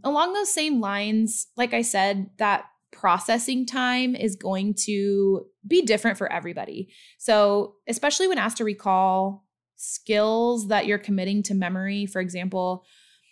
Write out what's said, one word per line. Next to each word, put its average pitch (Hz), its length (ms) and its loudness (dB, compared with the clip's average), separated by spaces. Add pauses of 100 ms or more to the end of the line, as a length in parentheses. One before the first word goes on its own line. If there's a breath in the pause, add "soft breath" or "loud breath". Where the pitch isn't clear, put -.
along 294 280 2
those 403 200 -2
same 302 280 0
lines, 214 760 -2
like 240 180 0
I 233 80 2
said, 196 560 0
that 208 280 2 (260)
processing 233 720 0
time 254 480 0
is 208 220 -2
going 190 380 -2 (120)
to 196 600 2 (200)
be 349 160 4
different 214 360 2
for 196 140 -4
everybody. 170 600 -8 (260 loud breath)
So 208 580 2 (120)
especially 294 400 0
when 359 100 0
asked 226 200 -2
to 233 60 -2
recall 190 800 0 (300)
skills 220 920 0
that 202 180 2
you're 208 120 0
committing 202 460 -2
to 202 100 -4
memory, 190 520 -2
for 190 140 -4
example, 185 640 -4 (480 soft breath)